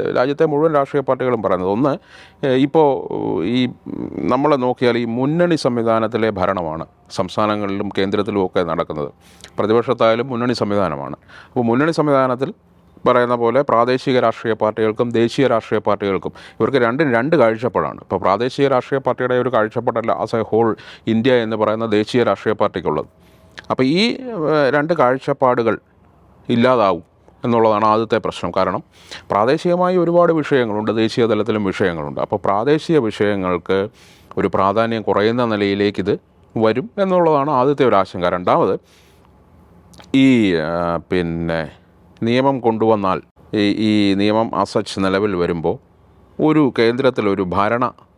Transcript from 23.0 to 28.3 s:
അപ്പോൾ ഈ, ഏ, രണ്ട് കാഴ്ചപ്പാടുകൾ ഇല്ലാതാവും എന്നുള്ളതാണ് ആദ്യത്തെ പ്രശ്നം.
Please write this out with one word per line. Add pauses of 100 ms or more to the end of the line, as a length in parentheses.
അപ്പോൾ
ഈ,
ഏ,
രണ്ട്
കാഴ്ചപ്പാടുകൾ (720)
ഇല്ലാതാവും (420)
എന്നുള്ളതാണ്
ആദ്യത്തെ
പ്രശ്നം.